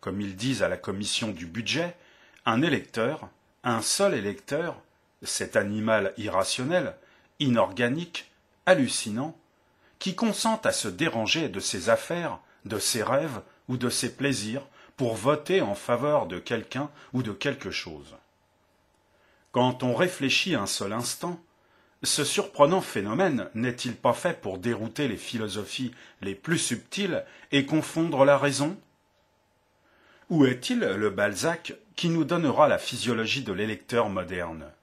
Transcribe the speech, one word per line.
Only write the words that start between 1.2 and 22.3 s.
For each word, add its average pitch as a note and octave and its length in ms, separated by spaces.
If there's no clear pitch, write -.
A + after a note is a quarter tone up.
du F2 160
budget, A#2 500
un A#2 180
électeur, B2+ 680
un A#2 180
seul G3 320
électeur, C3+ 680
cet - 340
animal G#2+ 640
irrationnel, G#2 760
inorganique, A#2+ 880
hallucinant, C#3 680
qui F#3 160
consente A3 520
à - 60
se - 160
déranger A2+ 600
de G2 100
ses F#2 300
affaires, B2+ 500
de G#2 120
ses G#2+ 240
rêves B2+ 380
ou B2+ 80
de B2 120
ses A#2 260
plaisirs B2+ 480
pour A#2 200
voter D3 460
en G2+ 120
faveur B2+ 520
de F2+ 120
quelqu'un B2 520
ou B2+ 100
de A2 100
quelque B2+ 380
chose. D2+ 440
Quand B2 320
on B2 120
réfléchit E3 600
un G2+ 120
seul G2+ 260
instant, C#3+ 480
ce - 220
surprenant D#3 580